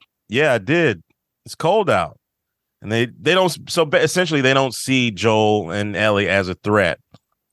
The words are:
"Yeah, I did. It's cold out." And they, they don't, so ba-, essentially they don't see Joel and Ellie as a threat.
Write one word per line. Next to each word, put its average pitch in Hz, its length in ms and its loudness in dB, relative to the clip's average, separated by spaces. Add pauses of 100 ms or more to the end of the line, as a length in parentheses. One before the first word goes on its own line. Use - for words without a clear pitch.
(280)
"Yeah, 135 260 0
I 113 40 0
did. 120 440 -2 (440)
It's - 80 -16
cold 185 360 -2
out." 87 280 -2 (600)
And 104 120 -8
they, 117 140 0
they 143 280 -2
don't, 185 340 0
so 170 160 0
ba-, 151 160 0
essentially 160 400 0
they 131 140 2
don't 135 180 2
see 127 380 0
Joel 107 640 0
and 104 240 -4
Ellie 101 320 0
as 95 200 0
a 90 60 -6
threat. 104 460 0 (520)